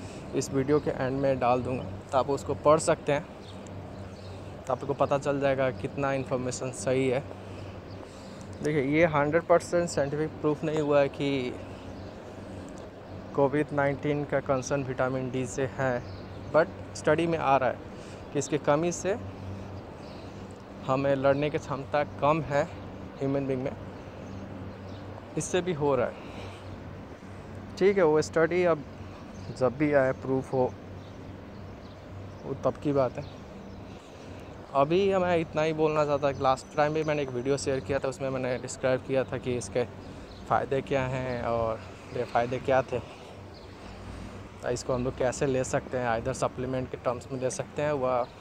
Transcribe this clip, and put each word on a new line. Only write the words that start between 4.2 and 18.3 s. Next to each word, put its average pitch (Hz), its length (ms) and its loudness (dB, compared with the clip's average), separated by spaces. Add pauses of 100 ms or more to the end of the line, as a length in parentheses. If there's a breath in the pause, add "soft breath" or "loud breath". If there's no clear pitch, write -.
तो 131 60 0
आपको 139 200 -2
पता 143 240 4
चल 143 220 0
जाएगा 135 320 4
कितना 135 420 -2
information 127 580 -2
सही 131 380 2
है। 127 100 4 (1400 loud breath)
देखिए, 151 180 2
ये 151 240 6
hundred 151 380 4
percent 175 460 4
scientific 147 400 0 (120)
proof 151 220 2
नहीं 156 160 0
हुआ 147 200 6
है 139 100 6
कि 139 440 0 (1800)
कोविड 143 380 4
नाइनटीन 143 520 0
का 139 140 0
concern 135 440 0
vitamin 127 480 0
D 127 140 -2
से 135 200 -2 (120)
है, 127 260 0 (500)
but 160 140 8 (280)
study 160 320 4
में 165 100 2
आ 139 200 6
रहा 127 120 4
है - 80 0 (560 loud breath)